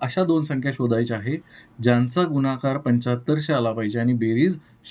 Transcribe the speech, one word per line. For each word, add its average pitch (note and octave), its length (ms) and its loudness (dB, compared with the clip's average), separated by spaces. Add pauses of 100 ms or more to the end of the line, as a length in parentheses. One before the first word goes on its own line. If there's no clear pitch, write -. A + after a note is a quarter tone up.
अशा C3 220 -2
दोन E3 200 2
संख्या C#3 280 -4
शोधायच्या A#2 460 0
आहे A#2+ 200 -6 (460)
ज्यांचा B2 400 2
गुणाकार C3+ 540 -2
पंच्याहत्तरशे B2 760 0
आला A#2 180 0
पाहिजे A2 280 -2
आणि A#2+ 140 2
बेरीज A#2+ 460 2 (320)